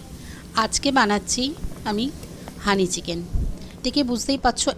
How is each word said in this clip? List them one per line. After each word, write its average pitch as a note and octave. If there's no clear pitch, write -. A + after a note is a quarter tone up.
আজকে A3+
বানাচ্ছি B3
আমি A3
হানি G3
চিকেন। F3
দেখে C4+
বুঝতেই B3
পারছো, B3